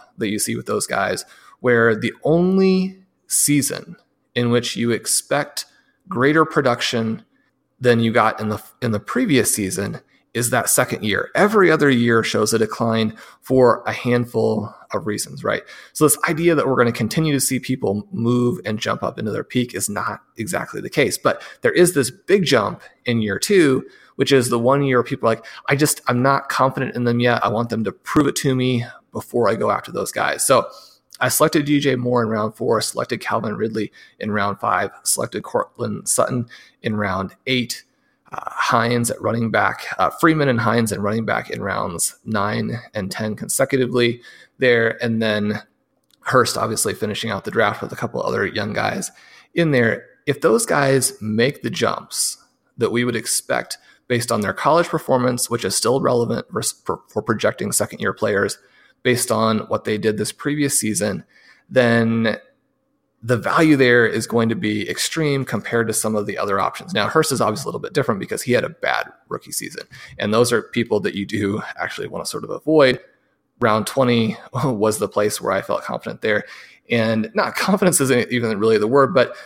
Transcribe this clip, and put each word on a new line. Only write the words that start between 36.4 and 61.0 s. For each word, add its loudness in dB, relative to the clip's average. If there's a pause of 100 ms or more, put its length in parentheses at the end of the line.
in -4
round -4 (120)
eight, -2 (480)
uh, -10
Hines 0
at -8
running -2
back, 0 (120)
uh, 2
Freeman 2
and 2
Hines 2
and -4
running -2
back -4
in -8
rounds -4 (100)
nine -4 (140)
and -6
ten -6
consecutively 0 (360)
there. 2
And 0
then -2 (600)
Hurst 2
obviously -2
finishing -4
out -6
the -6
draft 0
with -10
a -12
couple -6
other -2
young -4
guys -4 (420)
in 2
there. 2 (220)
If -2
those 2
guys 0
make 0
the -6
jumps -4 (400)
that 0
we 0
would -2
expect -4 (300)
based 0
on 0
their -2
college 2
performance, 0
which -2
is -2
still 0
relevant 0
for, -4
for, -6
for -4
projecting -2
second-year -4
players, 0 (460)
based 0
on 2
what -4
they -2
did 0
this -4
previous -2
season, -2 (460)